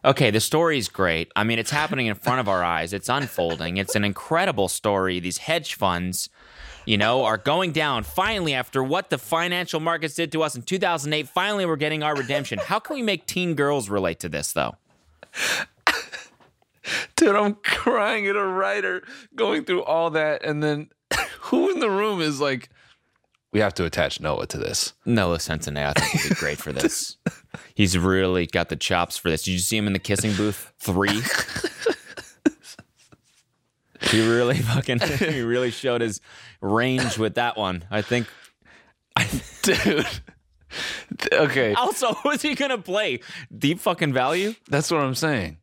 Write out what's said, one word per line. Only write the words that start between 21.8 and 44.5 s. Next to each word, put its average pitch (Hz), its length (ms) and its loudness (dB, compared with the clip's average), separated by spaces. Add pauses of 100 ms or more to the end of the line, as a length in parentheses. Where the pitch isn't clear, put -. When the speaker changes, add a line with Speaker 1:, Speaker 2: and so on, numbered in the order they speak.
Speaker 2:
the 226 80 2
room 202 320 0
is 147 180 -2
like, 139 300 -2 (840)
"We 104 80 2
have 101 140 2
to 92 100 -2
attach 78 380 0
Noah 76 260 -2
to - 100 -8
this"? - 360 -2 (120)
Speaker 1:
Noah 92 340 2
Centineo, 73 500 -2
I 71 100 -2
think, - 240 0
would - 60 -4
be - 60 2
great 76 240 -4
for 76 120 -8
this. - 500 -4
Speaker 2:
<laughs> - 40 -10 (500)
Speaker 1:
He's 92 220 4
really 92 480 4
got 85 240 -2
the 80 80 -2
chops 87 400 0
for - 120 0
this. 80 140 0
Did 95 80 -2
you 90 80 0
see 92 180 0
him 104 100 2
in 98 60 2
The 95 60 0
Kissing 104 360 0
Booth 107 440 -2
Three? 101 420 2 (3000)
He 110 160 4
really 120 320 4
fucking, 120 400 0
<laughs> 135 180 0
he 156 240 0
really 120 300 0
showed 120 300 0
his 110 200 -2 (400)
range 117 560 2
with 110 180 0
that 120 220 0
one. 92 340 -2
I 104 100 0
think. 120 260 0 (880)
<laughs> - 460 -4
Speaker 2:
Dude. - 420 2 (1300)
Okay. 131 400 4
Speaker 1:
Also, 247 400 0
<laughs> - 100 -8
who's 294 180 0
he 294 140 -2
gonna 269 220 -2
play? 180 420 -2 (360)
Deep 143 240 0
fucking 170 340 0
Value? 165 400 0 (160)